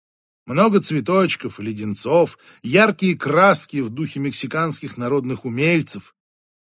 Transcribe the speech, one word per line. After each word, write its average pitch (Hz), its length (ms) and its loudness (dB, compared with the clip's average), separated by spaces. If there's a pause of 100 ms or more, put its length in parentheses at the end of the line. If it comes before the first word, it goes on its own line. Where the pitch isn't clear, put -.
(460)
Много 196 340 4
цветочков 151 800 0
и 107 40 -10
леденцов, 107 760 0 (240)
яркие 185 540 2
краски 151 600 2
в 123 100 -2
духе 143 320 -6
мексиканских 143 800 -4
народных 127 480 -4
умельцев. 151 680 -2 (500)